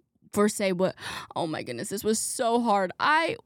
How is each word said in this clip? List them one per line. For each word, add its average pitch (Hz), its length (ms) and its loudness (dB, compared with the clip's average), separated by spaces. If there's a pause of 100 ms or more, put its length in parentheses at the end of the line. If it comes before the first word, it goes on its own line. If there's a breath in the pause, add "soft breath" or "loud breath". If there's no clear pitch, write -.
(360)
for 208 140 4
say 196 240 0
what, 185 220 0 (380 loud breath)
oh - 140 -2
my - 160 -6
goodness, - 260 -8
this 196 140 -6
was 214 160 2
so 240 420 0
hard. 202 380 2
I 320 460 2